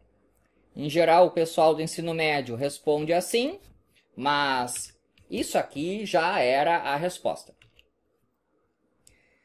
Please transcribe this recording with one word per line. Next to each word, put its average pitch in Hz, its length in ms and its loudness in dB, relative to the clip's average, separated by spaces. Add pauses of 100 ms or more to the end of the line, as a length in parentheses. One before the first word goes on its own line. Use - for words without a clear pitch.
(760)
Em 147 140 -8
geral, 165 380 6
o 160 40 -2
pessoal 160 440 2
do 156 80 -4
ensino 165 320 -6
médio 147 420 -2
responde 147 560 -2
assim, 233 480 -2 (560)
mas 135 840 -2 (320)
isso - 280 -4
aqui 185 480 -4
já 175 340 0
era 143 380 2
a 139 180 -4
resposta. - 580 -6 (1900)